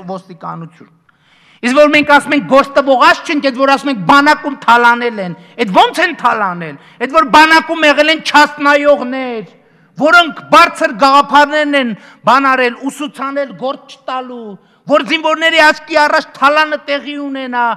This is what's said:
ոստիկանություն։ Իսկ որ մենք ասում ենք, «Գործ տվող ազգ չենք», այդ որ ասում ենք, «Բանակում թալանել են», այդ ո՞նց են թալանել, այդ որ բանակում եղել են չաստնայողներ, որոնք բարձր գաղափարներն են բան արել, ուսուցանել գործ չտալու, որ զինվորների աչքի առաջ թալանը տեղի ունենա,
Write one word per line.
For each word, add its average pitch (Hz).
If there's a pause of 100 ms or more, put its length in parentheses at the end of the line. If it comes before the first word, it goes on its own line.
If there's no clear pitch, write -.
ոստիկանություն։ 170 (600)
Իսկ 247
որ 294
մենք 294
ասում 285
ենք, 269
«Գործ 262
տվող 269
ազգ 330
չենք», 294
այդ 240
որ 269
ասում 269
ենք, 214
«Բանակում 285
թալանել 240
են», 180 (220)
այդ 220
ո՞նց 392
են 339
թալանել, 180 (180)
այդ 254
որ 311
բանակում 311
եղել 302
են 302
չաստնայողներ, 285 (540)
որոնք 320
բարձր 320
գաղափարներն 285
են 247 (280)
բան 269
արել, 254
ուսուցանել 277
գործ 269
չտալու, 247 (380)
որ 285
զինվորների 320
աչքի 311
առաջ 294
թալանը 302
տեղի 285
ունենա, 262 (120)